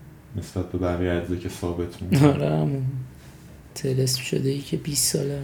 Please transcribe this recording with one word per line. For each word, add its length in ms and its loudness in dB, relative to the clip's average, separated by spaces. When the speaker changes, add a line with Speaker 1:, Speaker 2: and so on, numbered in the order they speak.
Speaker 1:
نسبت 360 -4
به 60 0
بقیه 340 2
اجزا 240 0
که 120 -6
ثابت 540 -4
مونده. 240 6
Speaker 2:
آره، 300 4
همون 260 2
طلسم 480 0
شده 260 0
ای 100 0
که 180 -6
بیست 360 0
ساله 160 0